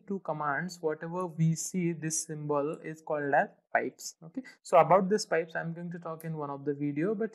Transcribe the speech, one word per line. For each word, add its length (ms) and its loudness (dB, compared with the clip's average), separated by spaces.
two 140 -4
commands, 600 -4
whatever 460 -4
we 300 2
see, 360 -2
this 340 -4
symbol 580 -2
is 180 -12
called 320 0
as 140 6
pipes. 400 -2
Okay, 180 -10
so 160 6
about 300 8
this 180 2
pipes 300 0
I'm 180 -4
going 160 -10
to 80 -10
talk 260 -10
in 120 -6
one 140 -6
of 140 -10
the 80 0
video, 440 0
but 180 -2